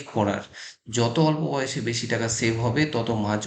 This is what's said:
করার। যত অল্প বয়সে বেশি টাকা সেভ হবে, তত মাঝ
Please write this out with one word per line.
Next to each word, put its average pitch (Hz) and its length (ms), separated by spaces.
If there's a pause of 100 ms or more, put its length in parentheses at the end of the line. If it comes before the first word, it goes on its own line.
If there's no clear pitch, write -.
(160)
করার। 104 280 (540)
যত 117 220
অল্প 156 240 (100)
বয়সে 135 280
বেশি 117 260
টাকা 113 220
সেভ 113 240 (120)
হবে, 120 200
তত 117 240 (160)
মাঝ 104 220